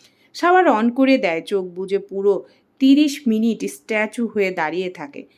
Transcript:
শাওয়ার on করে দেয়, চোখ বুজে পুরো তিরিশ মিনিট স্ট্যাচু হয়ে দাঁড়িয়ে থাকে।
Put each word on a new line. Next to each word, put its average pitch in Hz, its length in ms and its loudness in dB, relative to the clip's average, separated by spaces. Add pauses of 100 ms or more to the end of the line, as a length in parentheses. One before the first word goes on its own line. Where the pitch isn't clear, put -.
(340)
শাওয়ার 359 320 2
on 233 260 2
করে 262 260 4
দেয়, 170 220 -2
চোখ 190 240 -4
বুজে 185 340 -6
পুরো 196 460 -2 (340)
তিরিশ 277 480 2
মিনিট 220 380 0
স্ট্যাচু 214 600 -6
হয়ে 202 240 -2
দাঁড়িয়ে 180 400 -4
থাকে। 147 360 -16 (120)